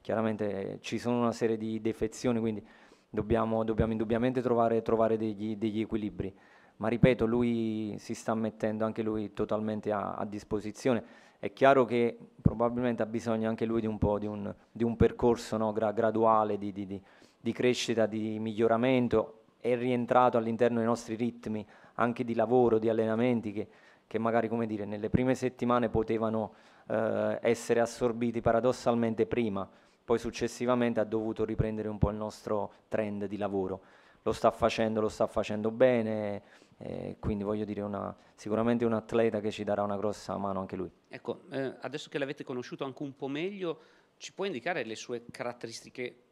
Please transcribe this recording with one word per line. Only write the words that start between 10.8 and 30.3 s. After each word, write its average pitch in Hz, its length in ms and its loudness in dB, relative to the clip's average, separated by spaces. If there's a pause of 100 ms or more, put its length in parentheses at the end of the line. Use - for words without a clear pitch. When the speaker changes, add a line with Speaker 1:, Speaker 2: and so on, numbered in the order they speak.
Speaker 1:
È - 140 -6
chiaro 135 320 8
che 117 320 0 (240)
probabilmente 120 600 0
ha 107 40 0
bisogno 110 420 -2
anche 113 180 -2
lui 113 140 0
di 110 60 -2
un 107 120 -4
po' 104 200 2
di 104 80 -6
un, 101 260 -6 (180)
di 110 120 -4
un 117 140 0
percorso, 113 640 2
no, 110 140 0
gra-, 107 200 0
graduale, 110 640 4
di, 101 160 -6
di, 98 140 -8
di, 95 160 -8 (360)
di 113 140 -4
crescita, 120 540 2
di 107 320 -4
miglioramento. 113 1040 2 (180)
È 120 160 0
rientrato 123 640 4
all'interno 117 400 2
dei 113 80 2
nostri 117 280 -2
ritmi 110 500 -4 (300)
anche 120 300 0
di 117 100 -4
lavoro, 113 440 6
di 110 100 0
allenamenti 110 640 0
che, 101 160 -6 (380)
che - 120 -4
magari, 113 300 0
come 117 180 -2
dire, 104 200 -6
nelle 104 240 -6
prime 127 240 4
settimane 123 560 0
potevano, 110 640 -2 (340)
eh, 107 540 0
essere 117 380 2
assorbiti 117 600 0
paradossalmente 117 840 2
prima, 104 420 -2 (360)
poi 117 140 2
successivamente 120 800 0